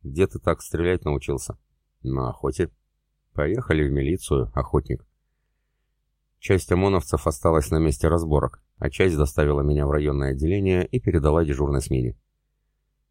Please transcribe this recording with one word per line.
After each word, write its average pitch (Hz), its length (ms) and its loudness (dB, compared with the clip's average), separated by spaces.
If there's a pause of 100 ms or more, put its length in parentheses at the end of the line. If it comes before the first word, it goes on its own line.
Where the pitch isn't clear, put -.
где 82 240 0
ты - 120 -8
так - 240 -2
стрелять 87 420 -2
научился?» 71 540 -4 (440)
«На 64 280 -4
охоте». - 400 -4 (640)
«Поехали 78 520 0
в 67 60 0
милицию, 69 600 0
охотник». - 520 -2 (1300)
Часть - 340 0
омоновцев 95 540 2
осталась 80 440 2
на 80 80 2
месте 78 300 2
разборок, 76 540 0 (160)
а - 100 -4
часть 92 280 2
доставила 73 440 2
меня 73 260 2
в 71 40 0
районное 71 400 0
отделение 90 560 0
и 127 120 -4
передала 80 460 2
дежурной 69 380 0
смене. 62 360 -2 (920)